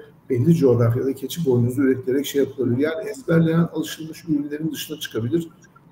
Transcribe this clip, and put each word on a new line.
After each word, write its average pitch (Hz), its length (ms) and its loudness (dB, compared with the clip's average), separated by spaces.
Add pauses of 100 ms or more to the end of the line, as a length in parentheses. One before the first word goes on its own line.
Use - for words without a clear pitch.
(300)
belli 143 240 4
coğrafyada 127 580 4
keçi 139 340 -6
boynuzu 123 360 2
üretilerek 131 440 0
şey 139 160 0
yapılabilir. 120 360 -2
Yani 156 320 -2
ezberlenen, 165 600 2
alışılmış 156 520 -8
ürünlerin 147 480 -2
dışına - 280 -10
çıkabilir 127 480 -4 (440)